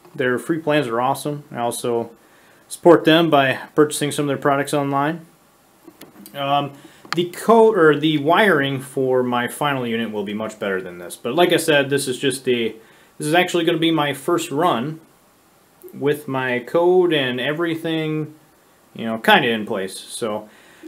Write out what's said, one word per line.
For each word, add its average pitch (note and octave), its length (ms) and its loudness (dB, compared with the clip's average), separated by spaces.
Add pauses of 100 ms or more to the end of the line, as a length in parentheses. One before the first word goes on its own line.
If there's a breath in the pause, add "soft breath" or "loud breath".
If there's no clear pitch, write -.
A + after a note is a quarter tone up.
(140)
Their B2+ 240 0
free D#3+ 200 -4
planes D3+ 280 0
are A#2 160 -2
awesome. C#3+ 500 -4
I C3+ 60 -10
also A#2+ 540 -4 (540 soft breath)
support - 380 6
them E3 240 4
by C3+ 300 2 (160)
purchasing D3 360 2
some D3 140 -4
of C#3+ 40 -2
their C3+ 100 -2
products C#3 340 0
online. C#3+ 540 -2 (1040)
Um, C#3 420 -2 (420 loud breath)
the E3+ 140 0
code A3 460 4
or D#3 220 6
the D3+ 200 0
wiring C#3+ 600 2
for C3 440 0
my A#2+ 240 -2
final C#3 360 -4
unit A2+ 280 -4
will G#2 100 -6
be G#2 100 -6
much G#2+ 280 -8
better G2 200 -4
than F2+ 180 -14
this. F2 180 -16
But A#2+ 180 -8
like F3 180 4
I E3 40 4
said, C#3+ 340 2
this C#3 160 0
is B2+ 140 -6
just C3+ 240 -2
the, A#2 320 -2 (420 soft breath)
this D3+ 80 -8
is D3+ 80 0
actually F3 300 2
gonna E3 140 0
be E3 120 2
my D3 240 0
first E3+ 380 -4
run D3+ 480 -2 (920)
with C#3+ 360 -4
my B2+ 320 -4
code F3 520 2
and B2+ 280 0
everything, D#3 960 -4 (580 soft breath)
you A2+ 120 -8
know, A2+ 120 -4
kinda A#2+ 300 2
in A2 180 -2
place. G2 320 -6
So G#2+ 500 -8 (400 loud breath)